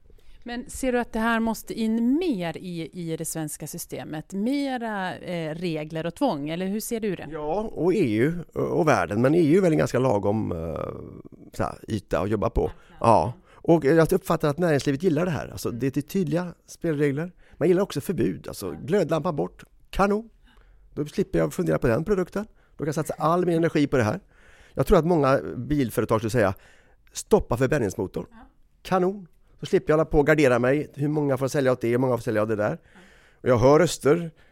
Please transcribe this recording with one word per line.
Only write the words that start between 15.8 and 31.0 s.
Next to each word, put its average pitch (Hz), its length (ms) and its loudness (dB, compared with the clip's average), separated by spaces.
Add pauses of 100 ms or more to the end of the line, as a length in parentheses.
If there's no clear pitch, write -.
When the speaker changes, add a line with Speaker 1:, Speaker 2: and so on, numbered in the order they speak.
Speaker 2:
är 143 40 -4
tydliga 175 520 -4 (120)
spelregler. 151 640 -2 (260)
Man 151 100 0
gillar 180 140 4
också 151 200 -4
förbud. - 460 2
Alltså, 90 260 -8
Speaker 1:
Ja. 80 120 -10
Speaker 2:
glödlampan 160 500 0
bort. 175 280 -6 (260)
Kanon. 208 400 0 (640)
Då 151 120 -6
slipper 170 340 -2
jag 160 140 0
fundera 160 260 0
på 139 80 2
den 123 160 2
produkten. 196 420 -2 (260)
Då - 60 -20
kan 143 80 -4
jag 151 100 -4
satsa 156 220 -4
all 175 280 2
min 175 100 0
energi 160 320 2
på 143 100 2
det 117 60 4
här. 151 160 0 (540)
Jag - 140 0
tror 202 100 8
att 156 80 4
många 139 340 4 (180)
bilföretag 120 640 0
skulle 110 120 -4
säga, 101 220 2 (600)
"Stoppa - 440 2
förbränningsmotorn." 120 760 -2
Speaker 1:
Ja. - 60 -20 (440)
Speaker 2:
Kanon. 185 460 -2 (320)
Då - 60 -14
slipper 170 280 2
jag 156 40 4
hålla 160 80 2
på 156 140 2
och 143 80 4
gardera 143 320 4
mig. 135 340 0
Hur 143 140 -4